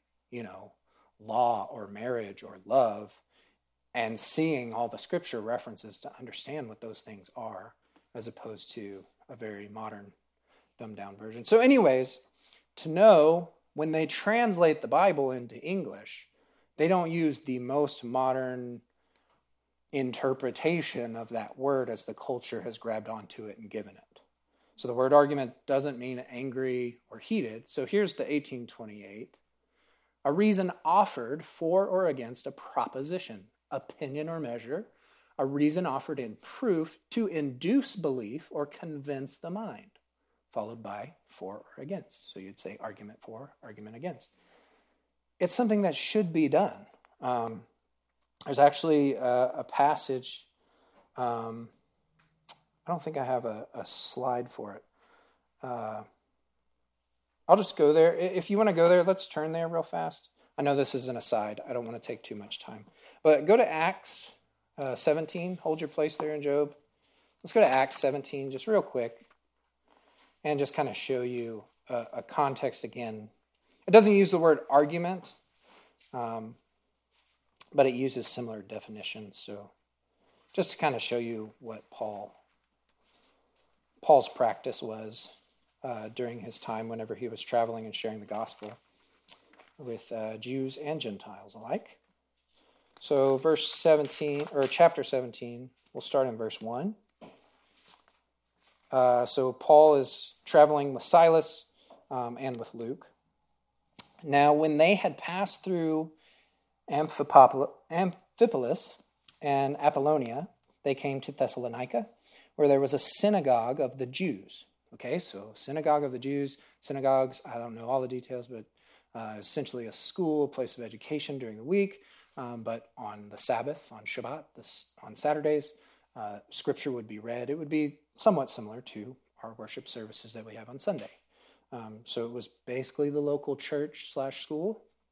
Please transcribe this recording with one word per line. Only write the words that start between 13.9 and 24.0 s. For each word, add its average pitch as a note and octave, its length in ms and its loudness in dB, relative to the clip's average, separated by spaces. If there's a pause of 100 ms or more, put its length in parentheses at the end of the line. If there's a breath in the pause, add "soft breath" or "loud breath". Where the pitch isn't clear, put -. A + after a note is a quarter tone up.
they D#3+ 140 0
translate F3 760 2
the - 60 -8
Bible C#3+ 440 4
into A#2+ 300 -8
English, C#3 680 -8 (500)
they D#3 100 2
don't F3 240 2
use D#3+ 280 0
the B2+ 180 -6
most C#3 460 -2
modern B2+ 800 -2 (1120)
interpretation C3 1200 -2
of A#2 140 -12
that A2+ 280 -10
word C3 320 0
as A2 160 -8
the A2+ 80 -10
culture A#2+ 480 -8
has A2 160 -10
grabbed A2 320 -8
onto A2 360 -12
it G#2 120 -16
and A2 140 -18
given G2+ 240 -12
it. - 240 -20 (560)